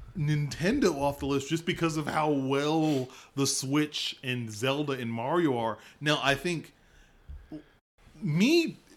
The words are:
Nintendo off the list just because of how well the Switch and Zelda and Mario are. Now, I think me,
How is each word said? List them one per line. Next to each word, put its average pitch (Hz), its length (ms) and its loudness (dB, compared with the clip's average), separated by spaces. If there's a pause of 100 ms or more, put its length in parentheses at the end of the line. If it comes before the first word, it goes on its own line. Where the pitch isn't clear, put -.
(180)
Nintendo 151 800 0
off 139 240 -2
the 147 60 -6
list 139 240 0
just 160 160 -2
because 165 300 0
of 151 100 -2
how 156 260 0
well 143 760 2 (280)
the 135 120 0
Switch 151 760 -2
and 123 280 -4
Zelda 139 420 -2
and 123 180 -4
Mario 135 460 2
are. 113 200 -2 (240)
Now, 147 200 2
I 135 140 4
think 170 380 -4 (1500)
me, 220 420 4 (340)